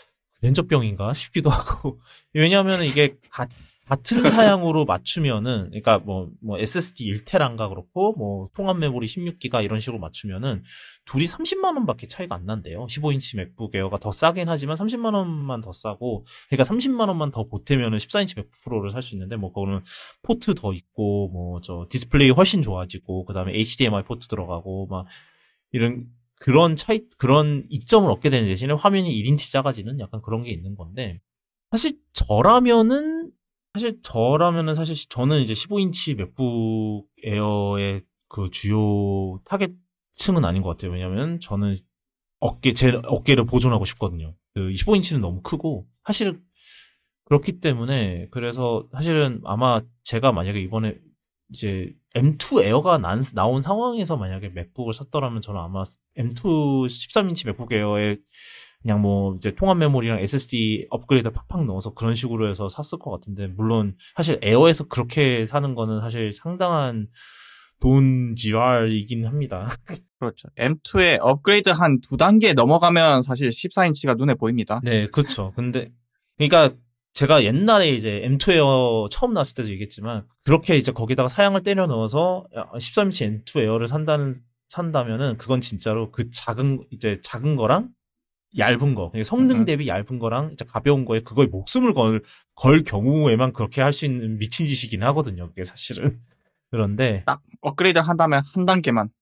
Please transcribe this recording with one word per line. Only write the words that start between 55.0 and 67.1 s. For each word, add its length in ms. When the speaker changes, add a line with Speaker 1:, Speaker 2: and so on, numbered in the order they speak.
Speaker 1:
저는 180
아마 240
엠투 720
십삼 400
인치 180
맥북 260
에어에 440
그냥 200
뭐 320
이제 180
통합 260
메모리랑 420
에스에스디 720
업그레이드 400
팍팍 340
넣어서 300
그런 200
식으로 340
해서 200
샀을 320
것 100
같은데, 380
물론 480
사실 280
에어에서 420
그렇게 600
사는 300
거는 260
사실 320
상당한 760